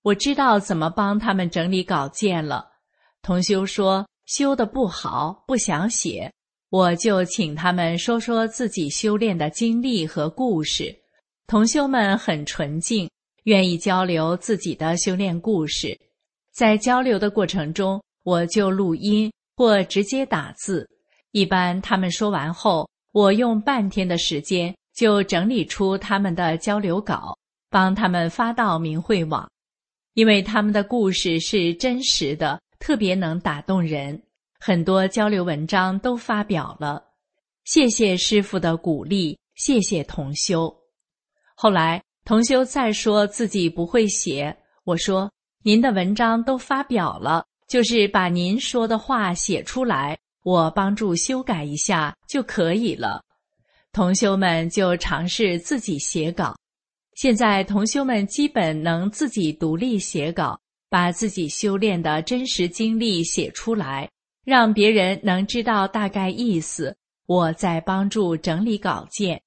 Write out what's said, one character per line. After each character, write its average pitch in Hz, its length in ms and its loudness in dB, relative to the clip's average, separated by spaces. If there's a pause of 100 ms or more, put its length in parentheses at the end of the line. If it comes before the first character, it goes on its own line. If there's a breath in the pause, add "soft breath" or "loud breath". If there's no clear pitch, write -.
我 208 140 2
知 277 180 -2
道 262 240 4
怎 196 180 -2
么 160 140 0
帮 202 300 0
他 220 140 -2
们 180 160 0
整 175 220 -2
理 185 120 0
稿 147 240 -2
件 175 360 -2
了。 139 280 -8 (500)
同 180 220 0
修 196 220 0
说， 190 420 0 (180)
“修 277 300 0
得 240 100 0
不 240 220 -2
好， 156 600 -6
不 262 100 0
想 185 320 0
写。” 110 420 -6 (380)
我 180 260 4
就 185 300 2
请 156 300 -4
他 180 180 0
们 170 240 0
说 233 220 0
说 226 280 0
自 226 220 -4
己 151 200 -4
修 208 280 0
炼 202 200 0
的 151 120 0
经 233 320 0
历 220 260 0
和 156 220 -2
故 208 340 0
事。 - 320 -4 (500)
同 220 220 4
修 285 200 2
们 220 300 2
很 151 280 -4
纯 151 340 -4
净， 185 300 -2 (340)
愿 190 260 4
意 170 80 -2
交 185 260 0
流 170 340 0
自 202 200 -2
己 160 160 -6
的 160 240 -2
修 185 160 -2
炼 180 260 -2
故 170 280 0
事。 - 320 -6 (520)
在 214 260 2
交 247 240 2
流 233 180 2
的 208 100 0
过 208 160 0
程 160 280 -4
中， 196 280 -2 (220)
我 170 220 2
就 196 260 2
录 190 240 0
音 208 360 0 (260)
或 214 260 6
直 202 200 0
接 262 220 -2
打 143 280 -4
字。 - 360 -6 (420)
一 196 140 4
般 185 360 0
他 196 160 -2
们 185 120 0
说 208 200 -2
完 160 220 -2
后， 170 380 0 (220)
我 202 220 6
用 226 280 2
半 233 280 0
天 190 180 -2
的 175 100 0
时 160 220 -2
间 175 340 -2 (220)
就 208 280 4
整 - 260 0
理 220 160 0
出 196 320 0
他 196 200 -2
们 196 160 0
的 165 240 0
交 208 220 -2
流 190 200 0
稿， - 380 -6 (320)
帮 190 240 4
他 196 140 0
们 175 220 0
发 233 240 -2
到 202 260 0
明 160 200 -4
慧 175 260 0
网。 139 220 -4 (680)
因 220 120 4
为 208 160 6
他 214 200 -2
们 208 100 0
的 208 120 2
故 202 280 0
事 165 280 0
是 170 340 0
真 247 280 -2
实 151 340 -2
的， 151 240 -4 (200)
特 302 160 0
别 196 200 0
能 180 240 -2
打 147 240 -4
动 190 180 0
人， 147 420 -4 (360)
很 175 240 0
多 190 240 2
交 208 200 0
流 196 160 0
文 160 240 -4
章 190 320 0
都 247 160 -2
发 214 280 -4
表 180 360 -4
了。 147 240 -6 (640)
谢 269 240 4
谢 208 260 2
师 202 260 2
父 196 160 -4
的 165 200 0
鼓 151 260 -2
励， 170 340 -2 (180)
谢 247 260 2
谢 170 240 -2
同 143 300 -8
修。 165 380 0 (840)
后 220 140 2
来 170 320 2 (240)
同 220 180 4
修 254 220 4
再 247 260 -2
说 208 360 2
自 214 200 -4
己 180 220 0
不 170 160 -4
会 220 220 4
写， 147 480 -4 (280)
我 175 140 0
说 190 340 -2 (320)
：“您 220 160 6
的 254 120 4
文 190 220 0
章 233 300 2
都 262 140 0
发 269 260 -4
表 180 360 -2
了， 147 260 0 (220)
就 247 160 2
是 214 240 4
把 190 200 2
您 175 320 0
说 240 280 -2
的 220 100 0
话 220 360 -2
写 175 300 -4
出 254 220 -4
来， 143 320 -2 (260)
我 170 280 4
帮 202 240 0
助 196 200 0
修 262 280 -2
改 175 200 -2
一 147 140 -6
下 156 360 -2 (140)
就 269 140 -2
可 175 320 0
以 220 220 0
了。” 110 280 -6 (680)
同 185 220 2
修 196 200 2
们 170 320 0
就 180 300 2
尝 170 320 -4
试 180 300 0
自 254 200 -4
己 165 200 -4
写 165 320 -4
稿。 165 240 -4 (580)
现 240 220 2
在 208 280 2
同 196 220 0
修 277 180 -2
们 220 220 0
基 294 220 -2
本 160 340 -2
能 170 300 0
自 277 180 -2
己 160 240 -2
独 160 240 -2
立 226 220 -2
写 160 320 -4
稿， 170 280 -4 (300)
把 180 220 2
自 214 180 -4
己 170 180 -4
修 196 300 -2
炼 190 240 0
的 156 220 0
真 247 240 -2
实 180 200 -2
经 220 320 -2
历 196 240 0
写 - 280 -4
出 - 240 -4
来， 139 340 -6 (340)
让 240 300 4
别 208 160 6
人 196 320 2
能 190 240 0
知 233 160 -4
道 214 260 0
大 208 220 -2
概 190 220 -2
意 214 280 0
思， - 380 -8 (300)
我 170 260 2
在 170 260 -2
帮 190 300 -2
助 185 260 0
整 170 300 -2
理 226 100 0
稿 113 360 -6
件。 180 360 -4